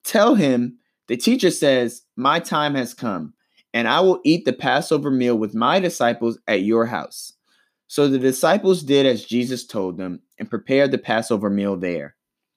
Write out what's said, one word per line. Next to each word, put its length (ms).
Tell 320
him, 440
"The 80
teacher 340
says, 520
'My 240
time 340
has 180
come, 420
and 160
I 120
will 240
eat 220
the 80
Passover 580
meal 260
with 160
my 260
disciples 680
at 160
your 240
house.'" 460
So 220
the 100
disciples 640
did 240
as 180
Jesus 400
told 340
them 240
and 100
prepared 400
the 80
Passover 540
meal 260
there. 380